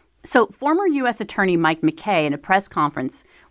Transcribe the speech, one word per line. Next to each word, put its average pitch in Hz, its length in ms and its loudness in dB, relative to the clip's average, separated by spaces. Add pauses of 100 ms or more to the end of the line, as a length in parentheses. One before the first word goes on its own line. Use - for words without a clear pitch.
(240)
So 240 220 2
former 330 420 -2
U 277 180 0
S 240 140 -2
Attorney 196 360 0
Mike 160 260 0
McKay 160 440 0
in 143 80 -2
a 143 40 -6
press 190 280 0
conference 147 560 -4 (280)